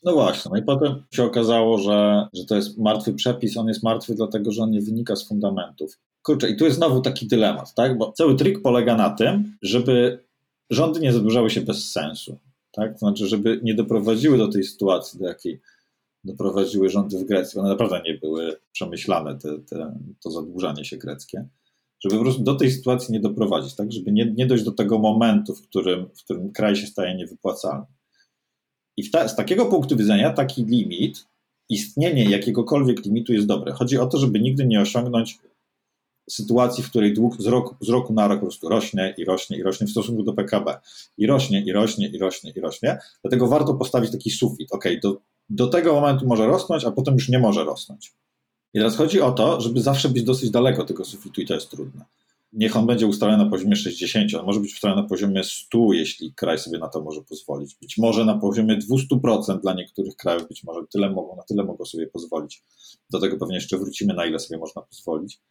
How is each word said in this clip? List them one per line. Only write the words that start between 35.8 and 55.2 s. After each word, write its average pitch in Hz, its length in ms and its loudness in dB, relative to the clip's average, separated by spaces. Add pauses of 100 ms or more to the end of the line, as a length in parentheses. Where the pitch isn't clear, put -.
sytuacji, 120 540 0
w - 60 -10
której 104 240 2
dług 117 280 0
z 98 40 -4
roku, 123 360 0
z 107 80 -6
roku 117 240 0
na 107 140 4
rok 101 120 2
po 101 60 -4
prostu 85 240 -8
rośnie 98 480 -2
i - 80 -6
rośnie 90 320 -2
i 87 60 -6
rośnie 95 240 -2
w 104 40 -4
stosunku 113 320 -2
do 104 100 -2
P 104 100 -2
K 101 180 0
B. - 180 -6 (380)
I 107 100 2
rośnie, 110 340 2
i 92 100 -2
rośnie, 104 360 0
i 73 100 -8
rośnie, 92 380 -4
i 95 40 -8
rośnie. 85 400 -4 (220)
Dlatego 123 260 2
warto 143 260 2
postawić 113 380 0
taki 107 200 -4
sufit. - 400 -2
Okej, 87 280 -2
do, 98 180 0 (320)
do 107 180 0
tego 165 260 4
momentu 139 340 2
może 110 200 4
rosnąć, 156 380 0
a 113 60 -2
potem 135 220 0
już 131 160 2
nie 131 100 4
może 104 240 4
rosnąć. - 500 -10 (600)
I - 40 0
teraz 110 180 2
chodzi 160 260 4
o 147 100 4
to, 139 300 2
żeby 117 200 0
zawsze 135 280 2
być 123 140 2
dosyć 127 260 0
daleko 120 340 2
tego 92 220 -6
sufitu - 360 -10
i 82 40 -4
to 92 80 -4
jest 78 160 -6
trudne. 69 360 -14 (480)
Niech 110 240 0
on 110 80 4
będzie 113 220 4
ustalony 104 360 4
na 104 60 2
poziomie 98 260 2
sześćdziesięciu, 98 640 -2
on 87 60 -10
może 101 140 0
być 101 140 -6
ustalony 101 280 0
na 101 60 -4
poziomie 95 360 0